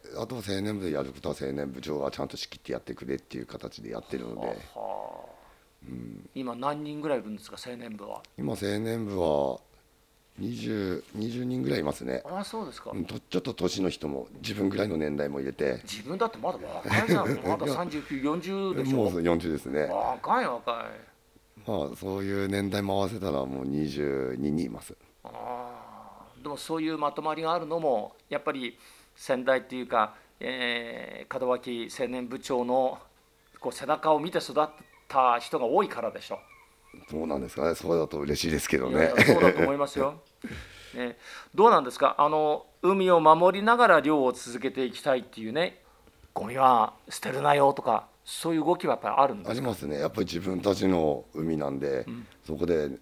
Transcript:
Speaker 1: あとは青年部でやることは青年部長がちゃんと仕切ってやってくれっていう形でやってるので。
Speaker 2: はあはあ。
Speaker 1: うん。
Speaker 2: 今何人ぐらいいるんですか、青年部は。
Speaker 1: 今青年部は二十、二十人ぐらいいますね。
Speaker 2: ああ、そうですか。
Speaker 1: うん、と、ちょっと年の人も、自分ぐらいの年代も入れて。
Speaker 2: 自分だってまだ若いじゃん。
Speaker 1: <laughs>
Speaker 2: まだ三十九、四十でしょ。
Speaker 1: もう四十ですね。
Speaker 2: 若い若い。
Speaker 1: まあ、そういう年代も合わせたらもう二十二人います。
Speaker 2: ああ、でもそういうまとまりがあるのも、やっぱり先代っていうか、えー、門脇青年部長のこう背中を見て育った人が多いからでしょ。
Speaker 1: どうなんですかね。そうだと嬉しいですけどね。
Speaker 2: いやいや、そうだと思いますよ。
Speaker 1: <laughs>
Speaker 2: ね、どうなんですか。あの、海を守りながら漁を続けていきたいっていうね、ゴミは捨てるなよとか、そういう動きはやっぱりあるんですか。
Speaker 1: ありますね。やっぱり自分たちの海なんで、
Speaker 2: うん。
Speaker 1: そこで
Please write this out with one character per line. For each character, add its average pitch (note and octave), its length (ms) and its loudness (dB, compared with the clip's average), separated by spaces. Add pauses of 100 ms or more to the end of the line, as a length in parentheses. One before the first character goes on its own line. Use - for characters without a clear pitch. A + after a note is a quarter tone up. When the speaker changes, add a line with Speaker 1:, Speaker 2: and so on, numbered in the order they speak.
(180)
Speaker 1:
あ A2+ 80 -6
と A#2+ 100 -8
は A2+ 100 -10
青 G2 140 -2
年 G#2 180 -4
部 F#2+ 60 -6
で E2+ 80 -2
や C#2+ 100 -2
る C2+ 120 -8
こ C#2+ 60 -20
と E2 100 -4
は C#2 100 -2
青 C#2 120 -4
年 C#2 200 -6
部 C2 80 -12
長 D2 200 -4
が C#2 100 -2
ち - 100 -10
ゃ C#2 60 -4
ん - 20 -6
と - 80 -14
仕 - 140 -12
切 - 80 -18
っ - 20 -20
て - 120 -8
や B1 80 -6
っ - 20 -20
て - 120 -10
く - 120 -14
れ C2+ 80 -4
っ C2+ 40 -4
て - 200 -12
い - 20 -8
う A#1 60 -12
形 - 360 -14
で A1+ 100 -10
や A1+ 80 -8
っ - 60 -14
て C2+ 120 -8
る A#1 100 -10
の A1+ 60 -10
で。 G#1 60 -10
Speaker 2:
は G#1 40 -8 (320)
あ - 20 -12
は G1+ 480 -10
あ。 G1+ 60 -20 (560)
Speaker 1:
う - 20 -10
ん。 A#1 440 -14
Speaker 2:
今 B2+ 200 -10
何 D3 300 -6
人 D3+ 160 -10
ぐ D3+ 80 -6
ら C#3 80 0
い A2+ 40 -2
い - 20 -10
る G#2+ 80 -10
ん G#2+ 60 -8
で G2 60 -14
す - 80 -18
か、 G#2 140 -16
青 B2 140 -12
年 A2+ 180 -12
部 G2+ 100 -14
は。 G#2 160 -12 (140)
Speaker 1:
今 C3+ 160 -4
青 G2+ 260 -2
年 A2+ 280 -4
部 G2+ 120 -4
は C#2+ 400 2 (800)
二 G#2+ 160 -4
十、 A2 480 -4 (120)
二 G#2+ 160 -4
十 B2 140 -6
人 B2+ 180 -2
ぐ C3 80 0
ら C#3 60 0
い G2 40 0
い - 20 -2
ま D2 100 -2
す - 100 -10
ね。 B2 240 -4
Speaker 2:
あ F3+ 140 -8
あ、 G3+ 40 -6
そ A3 180 -8
う F3+ 40 -8
で B2+ 80 -12
す - 80 -18
か。 A2+ 80 -12
Speaker 1:
う G2+ 80 -8
ん、 E2 80 -4
と、 G#2 120 -10
ち - 180 -6
ょ - 20 2
っ - 40 -6
と A#2 120 -6
年 F#2 280 -2
の F2+ 60 2
人 D#2 200 -6
も、 C2+ 200 -8 (140)
自 A2 100 -6
分 G2+ 160 0
ぐ G2 80 -2
ら G2+ 80 2
い G#2+ 40 -2
の E2 100 -2
年 D2+ 180 -2
代 C#2+ 140 -2
も C#2+ 80 -6
入 C2+ 80 -4
れ C2+ 80 -6
て。 C2+ 300 -2
Speaker 2:
自 - 180 -12
分 D#3+ 160 -8
だ A3+ 80 0
っ A3+ 40 -4
て A3+ 60 -16
ま F3+ 160 -4
だ - 60 -8
若 - 460 -2
い A3+ 40 -4
じ F3 80 6
ゃ F#3+ 60 2
ん。 C3 180 -2
Speaker 1:
<laughs> - 20 -
Speaker 2:
ま G3 140 0
だ D#3+ 120 -2
三 D3 200 -2
十 D3 140 -6
九、 C#3 160 -6
四 D3 220 -2
十 F#3+ 340 -4
で C3+ 100 -2
し C3+ 80 0
ょ。 C3+ 40 4
Speaker 1:
も G2 200 2
う E2+ 60 0
四 E2+ 160 4
十 E2+ 120 -2
で D2+ 60 -2
す C#2 100 -8
ね。 C#2+ 180 0
Speaker 2:
若 B2 580 0
い G3+ 40 -2
若 A#2+ 260 -4 (920)
い。 - 40 -6
Speaker 1:
ま D#2 220 0
あ、 - 40 -14
そ F#2+ 220 -4
う G2 60 -4
い G2 200 -2
う G2 40 -2
年 G2+ 200 0
代 G2+ 140 0
も G2 120 0
合 G2 80 2
わ F#2+ 60 0
せ G#2+ 100 -6
た F#2 120 -2
ら C#2 160 0
も C2+ 160 -6
う C2 40 -4
二 D2 220 0
十 C#2 500 -2
二 D2 120 0
人 D2+ 160 0
い - 40 -4
ま A1+ 100 -10
す。 - 160 -18 (280)
Speaker 2:
あ - 40 -16 (1120)
あ、 - 40 -20
で D3+ 60 -10
も C#3+ 80 -8
そ D#3+ 200 -6
う D#3+ 60 -2
い D#3 60 0
う D#3+ 80 -2
ま D3 160 0
と - 80 -8
ま D#3 140 -2
り D#3+ 80 -8
が D#3+ 100 0
あ F3 60 0
る D#3+ 80 -6
の D#3+ 120 -2
も、 B2 380 0 (140)
や C#3+ 80 -2
っ - 40 -10
ぱ D3+ 100 -2
り B2+ 260 -6 (360)
先 B2+ 300 -2
代 C3 140 6
っ A#2+ 60 -6
て B2+ 120 -10
い B2+ 60 -4
う B2 40 -8
か、 A#2 280 2 (240)
え A#2+ 880 -6
ー、 C3+ 100 -6
門 B2 120 0
脇 B2 400 -2
青 B2+ 180 -4
年 B2 200 -6
部 B2 100 -8
長 B2 260 0
の B2+ 340 2 (600)
こ - 100 -6
う - 40 -6
背 - 120 -10
中 D3+ 300 2
を D3+ 60 2
見 E3+ 100 -4
て F3+ 80 0
育 C3+ 200 -6
っ D3+ 100 4 (380)
た B2+ 320 4
人 - 200 -4
が B2 80 0
多 E3+ 180 4
い - 60 -4
か - 100 -8
ら A2+ 100 -2
で - 120 -10
し - 100 -10
ょ。 G2 60 -6 (760)
Speaker 1:
ど D#2+ 120 -4
う - 20 -4
な D2+ 100 -2
ん C2+ 60 -4
で B1 80 -8
す - 60 -14
か D2 120 2
ね。 E2 60 2
そ - 180 -2
う E2+ 60 4
だ D2+ 100 0
と D#2+ 100 -6
嬉 C#2+ 220 0
し - 80 -2
い - 20 0
で D2+ 80 2
す - 100 -4
け D2+ 100 4
ど B1+ 100 0
ね。 B1+ 80 0
Speaker 2:
い - 40 2
や D#2+ 140 4
い - 20 0
や、 A#2 100 8
そ A#2 120 8
う E2+ 40 6
だ F#2 100 8
と D2+ 80 2
思 G#2+ 140 4
い - 20 -4
ま C#3+ 100 0
す - 120 -6
よ。 C#3+ 240 -2 (340)
Speaker 1:
<laughs> - 400 -18
Speaker 2:
ね、 B2 220 -8 (360)
ど G#3 120 8
う A#3 40 12
な F3+ 100 8
ん C#3 40 0
で B2 80 -6
す - 60 -10
か。 - 200 4
あ D3 100 6
の、 D3+ 380 2 (160)
海 F#3 280 4
を E3+ 100 10
守 F3 400 8
り G3+ 40 0
な A#3 120 6
が A#3+ 100 8
ら E3+ 140 10
漁 C#3+ 240 4
を B2 80 4
続 A#2+ 260 -8
け B2+ 140 -2
て B2+ 120 -2
い A#2 80 -4
き - 100 -14
た C#3 120 2
い B2+ 60 0
っ - 40 -10
て - 160 -16
い A2 80 -6
う A2+ 40 -6
ね、 E3+ 300 -4 (520)
ゴ - 120 -6
ミ A#2+ 100 -6
は B2+ 380 6 (140)
捨 - 120 -10
て - 100 -6
る C3+ 120 -2
な C#3+ 120 6
よ C#3 200 6
と - 80 -8
か、 - 260 0 (160)
そ - 260 -6
う E3 40 2
い D#3+ 40 2
う D3+ 60 2
動 F3 120 4
き F3 100 -6
は C3 80 2
や - 20 -4
っ - 40 -6
ぱ G#2+ 100 -2
り A#2+ 80 0
あ C#3+ 80 8
る A#2+ 80 0
ん G2+ 40 -10
で F2+ 60 -12
す - 20 -8
か。 - 60 -4
Speaker 1:
あ - 20 -2
り B2 60 -4
ま B2 140 -2
す E2+ 120 -12
ね。 D2 140 -4
や D#2+ 80 0
っ - 20 -8
ぱ - 100 -4
り F2+ 60 0
自 E2+ 140 -6
分 F#2 200 -2
た G2 140 4
ち F#2+ 140 2
の D#2 360 2 (100)
海 D#2+ 220 -2
な D2 120 -2
ん C#2 100 -6
で、 C2+ 300 -2
Speaker 2:
う - 20 -10
ん。 G#2+ 160 -12 (180)
Speaker 1:
そ D#2 120 -6
こ E2+ 100 -2
で D#2 240 2 (120)